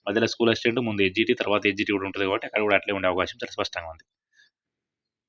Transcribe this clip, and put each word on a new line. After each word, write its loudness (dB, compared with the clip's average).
మధ్యలో 2
స్కూల్ 2
అసిస్టెంట్, 0
ముందు 0
ఎస్జిటి, 2
తర్వాత 0
ఎస్జిటి 0
కూడా -2
ఉంటుంది -4
కాబట్టి -2
అక్కడ -2
కూడా 4
అట్లే 0
ఉండే 0
అవకాశం -2
చాలా -12
స్పష్టంగా -6
ఉంది. -18